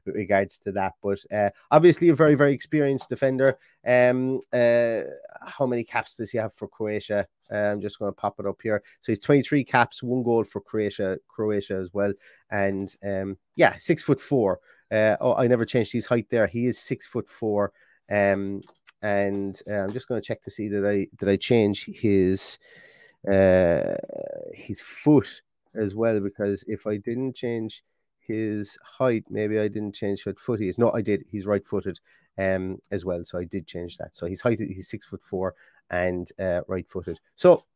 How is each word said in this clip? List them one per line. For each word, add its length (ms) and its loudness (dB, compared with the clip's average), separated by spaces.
with 80 -8
regards 460 0
to 140 -8
that. 280 -4
But, 180 -2
uh, 180 0
obviously 380 8
a 40 8
very, 220 6
very 180 4
experienced 560 -2
defender. 480 2
Um, 560 4
uh, 480 4
how 180 -4
many 180 -2
caps 340 -6
does 120 -8
he 80 -4
have 160 -4
for 140 -12
Croatia? 580 -4
Uh, 60 -6
I'm 240 0
just 180 -8
gonna 140 -4
pop 300 -6
it 40 -6
up 160 -6
here. 220 -2
So 140 -4
he's 60 -4
twenty-three 440 2
caps, 400 2
one 180 -2
goal 220 2
for 160 -10
Croatia, 580 -4
Croatia 460 -4
as 180 -8
well. 180 0
And, 420 -2
um, 320 -6
yeah, 220 4
six-foot-four. 800 0
Uh, 300 4
oh, 140 2
I 120 2
never 160 4
changed 300 0
his 120 -2
height 240 0
there. 180 4
He 180 -4
is 120 -2
six-foot-four. 920 -4
Um, 520 2
and, 560 0
uh, 60 -4
I'm 180 -4
just 160 -10
gonna 100 -4
check 220 -6
to 100 -16
see 160 -6
that 180 -2
I, 300 0
did 140 0
I 80 6
change 480 2
his, 760 2
uh, 680 4
his 280 -12
foot 600 2
as 220 -4
well, 240 2
because 480 -4
if 180 -8
I 120 -2
didn't 400 -6
change 440 -6
his 640 -6
height, 460 -2
maybe 280 -2
I 120 0
didn't 260 -8
change 300 -4
what 120 -6
foot 220 -4
he 80 -2
is. 100 -4
No, 140 4
I 100 -2
did. 300 -2
He's 140 -8
right-footed, 520 -2
um, 420 -2
as 140 -4
well, 180 -4
so 140 -10
I 80 -6
did 220 -8
change 300 -10
that. 200 -12
So 80 -10
his 160 -8
height, 180 0
he's 300 -8
six-foot-four 640 -8
and, 380 -2
uh, 280 -2
right-footed. 520 -8
So 280 6